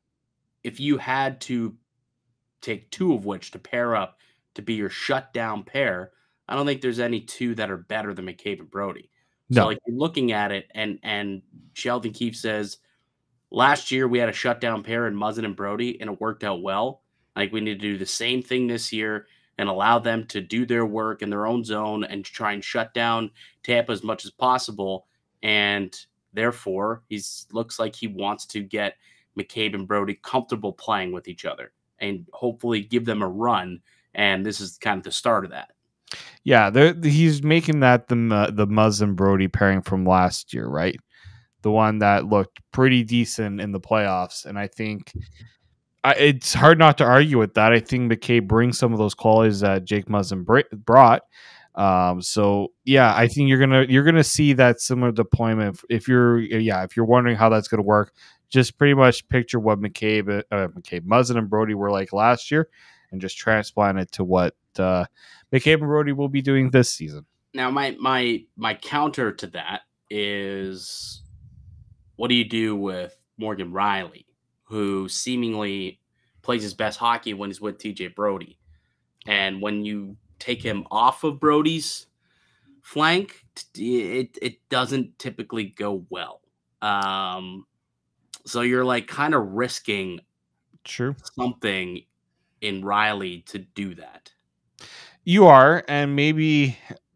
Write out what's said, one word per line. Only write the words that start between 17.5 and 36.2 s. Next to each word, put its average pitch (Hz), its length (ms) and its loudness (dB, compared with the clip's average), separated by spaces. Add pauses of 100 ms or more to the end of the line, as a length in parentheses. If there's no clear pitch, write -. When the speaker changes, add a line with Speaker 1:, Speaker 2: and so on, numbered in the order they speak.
Speaker 1:
we 110 100 -4
need 107 180 -6
to 104 120 -4
do 98 60 -4
the 95 80 -8
same 123 380 -4
thing 127 240 -2
this 117 260 -6
year." 107 340 -6 (300)
And 101 120 -4
allow 104 300 2
them 113 280 -4
to 101 140 -8
do 110 240 -6
their 117 200 -2
work 110 360 -6
in 104 80 -8
their 104 160 -4
own 117 180 -4
zone 107 400 -6
and 101 220 -10
try 107 280 -8
and 101 100 -10
shut 113 300 -6
down 113 380 -2 (320)
Tampa 120 280 0
as 104 120 -6
much 107 220 -8
as 98 60 -18
possible. 104 760 -4 (360)
And 101 540 -2 (360)
therefore, 110 720 -4
he's, - 440 -12
looks 117 280 -8
like - 160 -6
he 117 120 -10
wants 101 400 -6
to 107 140 -10
get 101 340 -6 (420)
McCabe 107 360 -6
and 98 140 -10
Brody 101 360 -4
comfortable 110 500 -6
playing 95 380 -6
with 90 160 -12
each 87 180 -16
other - 260 -10 (280)
and 98 340 -8
hopefully 117 480 -4
give 113 240 -2
them 107 160 -4
a 95 60 -4
run. 92 520 -4 (340)
And 98 320 0
this 104 160 -6
is 92 160 -14
kind 104 200 -4
of 90 60 -12
the 90 80 -14
start 104 340 -2
of 85 60 -14
that. - 200 -14 (720)